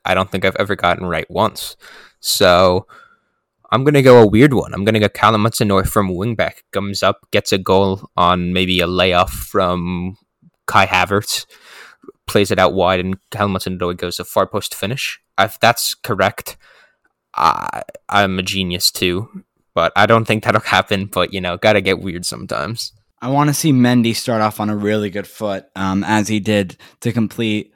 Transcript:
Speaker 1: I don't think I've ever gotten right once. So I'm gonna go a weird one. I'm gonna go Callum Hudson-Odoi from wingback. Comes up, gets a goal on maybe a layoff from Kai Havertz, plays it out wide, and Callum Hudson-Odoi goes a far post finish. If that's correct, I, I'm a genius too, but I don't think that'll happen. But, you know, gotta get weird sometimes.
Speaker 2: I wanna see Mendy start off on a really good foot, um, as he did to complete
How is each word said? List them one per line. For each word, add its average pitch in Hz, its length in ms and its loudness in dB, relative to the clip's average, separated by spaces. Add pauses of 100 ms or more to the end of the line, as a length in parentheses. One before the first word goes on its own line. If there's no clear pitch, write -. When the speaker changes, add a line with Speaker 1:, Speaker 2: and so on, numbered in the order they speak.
Speaker 1:
I 92 80 0
don't 95 160 0
think 95 140 -4
I've 95 140 0
ever 101 180 -2
gotten 87 300 -2
right 82 260 -6
once. - 460 -4 (420)
So 90 680 2 (840)
I'm 120 120 0
gonna 143 200 4
go 123 180 10
a 110 60 8
weird 117 260 6
one. 101 200 -2
I'm 95 100 -4
gonna 110 160 2
go 104 100 2
Callum 104 340 2
Hudson-Odoi 101 440 0
from 101 220 -2
wingback. 95 640 -4
Comes 98 300 -6
up, - 300 -2
gets - 200 -2
a 104 60 2
goal 95 500 0 (100)
on 87 360 0
maybe 92 280 0
a 85 60 0
layoff 90 440 2
from 90 880 -4 (500)
Kai 98 180 4
Havertz, 95 600 -2 (800)
plays 101 240 0
it 95 80 2
out 92 140 4
wide, 92 260 2
and 92 180 -4 (140)
Callum 104 220 -2
Hudson-Odoi 90 440 -6
goes 87 220 -8
a - 40 -10
far - 220 0
post - 300 -8
finish. - 440 -8 (200)
If 98 200 -2
that's - 360 0
correct, - 600 -6 (800)
I, 50 480 -2 (280)
I'm 98 280 0
a 92 60 -4
genius 92 480 -4
too, 95 520 -4 (300)
but 82 220 2
I 101 100 6
don't 113 200 4
think 110 180 -2
that'll 110 180 2
happen. 98 460 -2
But, 90 260 -2
you 95 80 -8
know, 87 160 -6
gotta 107 240 2
get 92 180 -2
weird 87 280 -10
sometimes. 73 680 -8 (300)
Speaker 2:
I 120 60 -6
wanna 143 240 2
see 151 180 0
Mendy 123 420 4
start 110 280 -2
off 107 180 0
on 107 100 -2
a 107 60 -4
really 104 340 -2
good 98 160 -8
foot, 98 400 -8 (120)
um, 95 260 -2
as 107 240 0
he 107 140 -2
did 101 340 0 (240)
to 117 140 -4
complete 110 640 -4